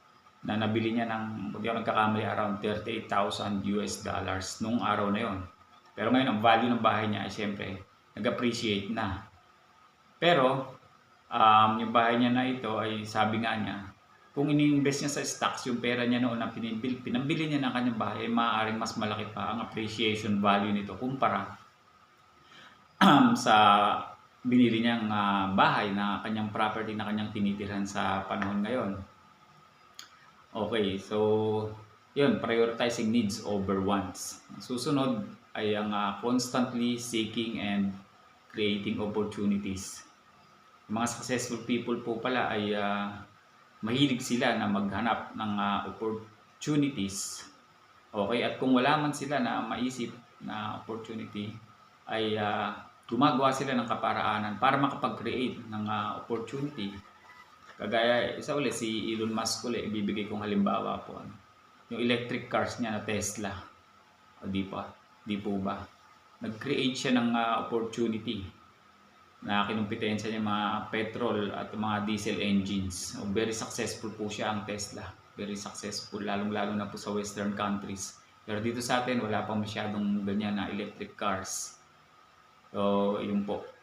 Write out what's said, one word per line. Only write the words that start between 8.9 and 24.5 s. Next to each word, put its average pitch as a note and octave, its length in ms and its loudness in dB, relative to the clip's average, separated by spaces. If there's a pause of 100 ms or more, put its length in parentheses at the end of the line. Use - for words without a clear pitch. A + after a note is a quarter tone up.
Pero, C3+ 560 4 (560)
um, A2 480 8
yung A2+ 160 -2
bahay A#2 240 6
niya A#2+ 160 4
na B2+ 160 2
ito A2+ 320 -2
ay G#2+ 240 -2
sabi A2 400 2
nga A2+ 80 0
niya, G2+ 320 -4 (480)
kung D3 160 0
ini-invest D3 560 4
niya C#3+ 80 -2
sa D3 80 -4
stocks, - 480 -2
yung A#2 80 0
pera A#2+ 320 0
niya B2 160 2
noon A#2 160 0
na A2+ 80 -4
pinibil-, A2+ 560 -4
pinambili C#3+ 400 0
niya D3 160 0
ng B2 160 -2
kanyang B2 240 0
bahay, A2 240 -2
ay A#2 80 -2
maaaring A2 480 2
mas A2 160 -4
malaki G#2 400 -2
pa G2+ 160 -4
ang A#2 80 -4
appreciation G#2+ 800 0
value G#2 320 6
nito G2+ 240 -2
kumpara, A2+ 560 0 (1400)
<clears throat> C3 480 8
sa A2+ 100 8 (840)
binili A#2+ 400 6